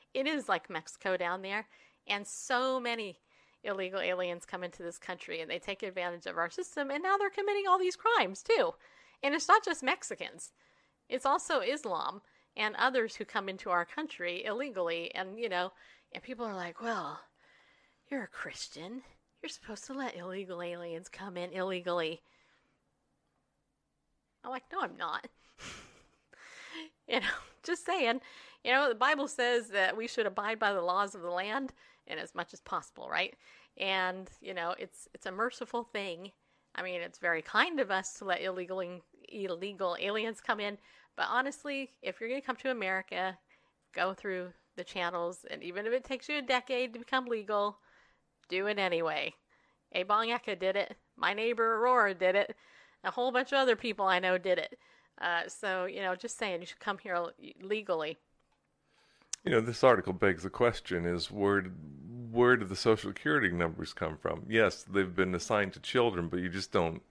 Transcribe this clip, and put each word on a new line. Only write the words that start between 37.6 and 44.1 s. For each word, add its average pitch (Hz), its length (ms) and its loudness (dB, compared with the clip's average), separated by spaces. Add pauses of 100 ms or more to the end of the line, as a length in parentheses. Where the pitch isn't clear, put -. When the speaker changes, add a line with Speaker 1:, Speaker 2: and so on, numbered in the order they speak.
Speaker 1:
of 202 100 0
us 190 240 -2
to - 100 -14
let 180 180 0
illegal, 185 400 -4 (460)
illegal 190 720 -4
aliens 214 400 -2
come 214 200 -2
in, 202 180 -4 (400)
but - 120 2
honestly, 269 600 -2 (100)
if 190 200 -6
you're 226 80 -6
gonna 262 120 -2
come 262 160 -4
to 262 140 -4
America, 190 680 -2 (560)
go 185 220 0